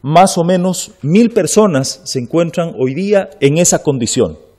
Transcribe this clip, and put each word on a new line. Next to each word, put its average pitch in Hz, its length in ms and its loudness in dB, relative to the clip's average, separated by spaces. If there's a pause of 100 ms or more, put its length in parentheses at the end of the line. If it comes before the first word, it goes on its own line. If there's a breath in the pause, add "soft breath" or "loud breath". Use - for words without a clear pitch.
Más 170 360 4
o 170 60 0
menos 180 480 -2 (100)
mil 202 280 2
personas 190 760 0
se - 160 -6
encuentran 165 580 -4
hoy 131 160 -2
día 196 360 -2 (100)
en 143 180 2
esa 175 260 0
condición 117 540 -2 (220)